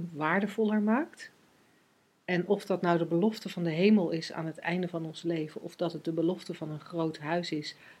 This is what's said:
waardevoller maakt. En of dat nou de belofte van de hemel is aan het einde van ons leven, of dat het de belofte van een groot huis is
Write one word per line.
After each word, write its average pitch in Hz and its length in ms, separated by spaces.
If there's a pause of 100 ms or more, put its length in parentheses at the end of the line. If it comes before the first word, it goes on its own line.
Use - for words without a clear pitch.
(120)
waardevoller 208 680
maakt. 220 500 (920)
En 175 240
of 202 180
dat 185 160
nou 170 160
de 170 80
belofte 180 420
van 175 160
de 170 60
hemel 185 400
is 165 220
aan 160 140
het 156 120
einde 175 300
van 165 160
ons 156 180
leven, 160 400
of 175 140
dat 165 160
het 151 120
de 165 80
belofte 170 420
van 156 160
een 151 100
groot 165 380
huis 165 340
is 151 240 (240)